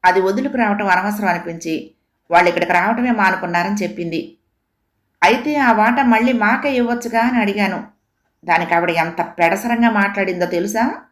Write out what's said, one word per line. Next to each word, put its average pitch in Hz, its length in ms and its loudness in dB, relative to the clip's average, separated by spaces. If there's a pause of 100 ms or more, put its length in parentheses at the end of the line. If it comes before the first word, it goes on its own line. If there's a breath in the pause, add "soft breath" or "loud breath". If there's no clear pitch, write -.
అది 185 160 4
వదులుకు 214 360 -2
రావటం 208 320 0
అనవసరం 196 400 0
అనిపించి 165 600 -6 (400)
వాళ్ళు 175 180 6
ఇక్కడికి 175 240 0
రావటమే 226 380 0
మానుకున్నారని 185 640 0
చెప్పింది. 170 600 -6 (880)
"అయితే 240 340 2
ఆ 262 160 4
వాటా 233 300 2
మళ్ళీ 240 300 2
మాకే 240 400 0
ఇవ్వచ్చుగా?" 233 480 -2
అని 240 180 2
అడిగాను. 196 580 -2 (480)
దానికి 170 300 0
ఆవిడ 175 160 0
ఎంత 165 360 -2 (120)
పెడసరంగా 226 520 2
మాట్లాడిందో 196 560 -2
తెలుసా? 208 480 -2 (180)